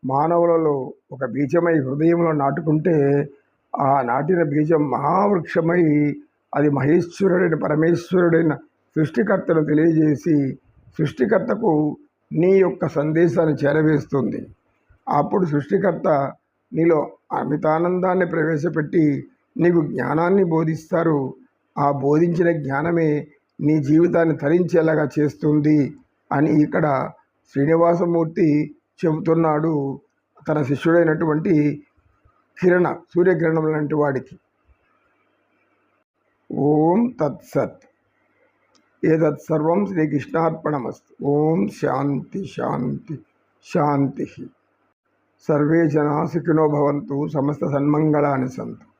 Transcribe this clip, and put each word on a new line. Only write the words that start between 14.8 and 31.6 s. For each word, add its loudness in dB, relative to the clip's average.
అప్పుడు 0
సృష్టికర్త -2
నీలో 2
అమితానందాన్ని -2
ప్రవేశపెట్టి -2
నీకు 2
జ్ఞానాన్ని 0
బోధిస్తారు. -2
ఆ 2
బోధించిన 2
జ్ఞానమే -2
నీ 2
జీవితాన్ని 4
తరించేలాగా 2
చేస్తుంది 0
అని 2
ఇక్కడ 0
శ్రీనివాసమూర్తి 0
చెబుతున్నాడు 0
తన 0
శిష్యుడైనటువంటి 0